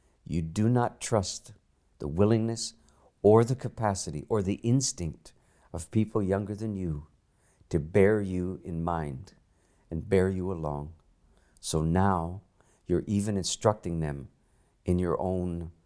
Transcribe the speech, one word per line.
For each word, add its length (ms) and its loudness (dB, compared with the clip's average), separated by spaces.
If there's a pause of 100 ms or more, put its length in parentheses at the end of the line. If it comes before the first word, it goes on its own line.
(260)
you 160 -2
do 260 0
not 320 0
trust 540 -4 (460)
the 80 -6
willingness 640 2 (480)
or 220 8
the 120 -2
capacity 720 -4
or 120 0
the 140 0
instinct 760 -2 (400)
of 180 -10
people 300 0
younger 340 -2
than 200 -6
you 320 -6 (640)
to 100 0
bear 420 4
you 420 -4
in 200 -6
mind 500 -4 (560)
and 200 -8
bear 200 4
you 220 -4
along. 420 -6 (640)
So 220 -2
now 600 0 (460)
you're 200 0
even 300 0
instructing 640 0
them 300 -6 (560)
in 140 2
your 220 0
own, 500 -4 (140)